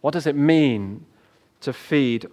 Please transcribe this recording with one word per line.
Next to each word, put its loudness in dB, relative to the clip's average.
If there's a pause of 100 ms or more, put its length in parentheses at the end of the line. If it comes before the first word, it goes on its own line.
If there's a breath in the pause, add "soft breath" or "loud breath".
What -2
does -6
it 0
mean 2 (560 soft breath)
to -6
feed -2